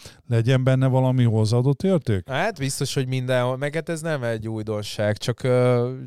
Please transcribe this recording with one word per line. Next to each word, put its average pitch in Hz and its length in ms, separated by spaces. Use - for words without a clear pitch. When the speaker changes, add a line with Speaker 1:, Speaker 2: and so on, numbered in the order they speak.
Speaker 1:
legyen 120 380
benne 131 220
valami 127 380
hozzáadott 117 580
érték? 151 460
Speaker 2:
Hát 175 300
biztos, - 360
hogy 135 120
mindenhol, 127 500
meg 143 180
hát 160 140
ez 170 120
nem 156 220
egy 113 260
újdonság, 107 680
csak, - 260
ö, 123 500